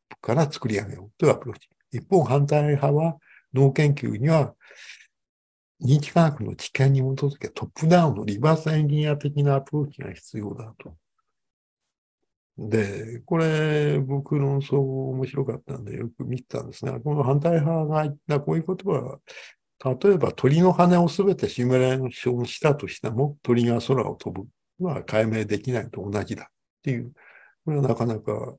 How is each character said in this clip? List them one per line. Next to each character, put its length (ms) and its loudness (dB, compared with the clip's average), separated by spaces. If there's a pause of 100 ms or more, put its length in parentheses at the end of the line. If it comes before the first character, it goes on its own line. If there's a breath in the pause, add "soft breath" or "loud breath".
プ 120 -20
か 140 -2
ら 160 2
作 180 -8
り 80 -2
上 100 -4
げ 80 -12
よ 120 -16
う 120 -20
と 80 2
い 20 6
う 40 8
ア 40 -2
プ 100 -12
ロ 60 -10
ー 60 -18
チ。 100 -20 (260)
一 140 -10
方、 160 4
反 220 2
対 160 2
派 300 2
は 240 0 (360 soft breath)
脳 200 6
研 220 4
究 240 -4
に 100 0
は 260 2 (1300 loud breath)
認 200 4
知 100 -8
科 120 4
学 220 0
の 120 -8
知 160 -12
見 220 4
に 60 2
基 20 0 (220)
づ 40 2
い 100 -8
て 120 -10
ト 160 -10
ッ 20 -8
プ 200 -4
ダ 180 6
ウ 60 0
ン 40 -6
の 80 -8
リ 140 -6
バ 180 4
ー 40 -2
ス 100 -4
エ 120 2
ン 60 0
ジ 80 0
ニ 120 0
ア 80 0
的 260 -2
な 140 2
ア 40 0
プ 160 -8
ロ 60 -2
ー 80 -6
チ 120 -16
が 100 -10
必 260 -14
要 160 -8
だ 240 -16
と。 180 -20 (1600)
で、 640 -4
こ 180 -2
れ、 600 2
僕 400 -2
論 220 0
争 180 -2
面 480 -4
白 180 -4
か 120 -4
っ 40 -10
た 160 -12
ん 80 -14
で 120 -12
よ 120 -6
く 160 -12
見 140 -6
て 60 -18
た 180 -10
ん 80 -14
で 60 -18
す 80 -12
が、 160 -6
こ 140 -4
の 100 2
反 160 2
対 200 2
派 260 0
が 160 0
言 100 -4
っ 40 -14 (120)
た 120 0
こ 120 -2
う 40 2
い 40 0
う 40 0
こ 120 -4
と 140 -8
は、 280 -4 (680 loud breath)
例 300 4
え 40 2
ば 140 0
鳥 280 4
の 120 8
羽 300 6
を 60 4
す 160 -2
べ 100 2
て 140 -2
シ 160 -4
ミ 80 2
ュ 60 6
レ 160 4
ー 180 -4
シ 160 -4
ョ 120 0
ン 60 -4
し 140 -12
た 140 4
と 120 -8
し 140 -12
て 100 -6
も、 320 -2
鳥 240 2
が 140 2
空 280 0
を 60 -6
飛 280 -10
ぶ 60 -16 (320)
の 100 -4
は 120 -6
解 240 0
明 180 -2
で 160 -4
き 120 -6
な 80 -2
い 100 -10
と 180 -10
同 160 -4
じ 120 -10
だ 80 -14
っ 20 -20 (360)
て 100 -4
い 80 -6
う、 120 -14 (520 soft breath)
こ 60 -6
れ 80 -2
は 100 2
な 60 2
か 100 -2
な 160 -2
か 380 -8